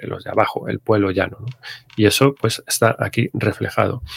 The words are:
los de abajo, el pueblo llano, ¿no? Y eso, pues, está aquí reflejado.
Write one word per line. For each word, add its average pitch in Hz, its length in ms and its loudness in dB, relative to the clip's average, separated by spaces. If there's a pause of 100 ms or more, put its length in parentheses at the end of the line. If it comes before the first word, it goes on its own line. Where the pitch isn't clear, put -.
los - 160 -8
de - 60 -12
abajo, 101 400 0
el 95 100 -2
pueblo 101 320 2
llano, 92 300 -2
¿no? 113 60 -8 (500)
Y 107 80 4
eso, 135 300 4
pues, - 320 -2
está - 320 2
aquí 113 340 -2
reflejado. 107 680 -2 (140)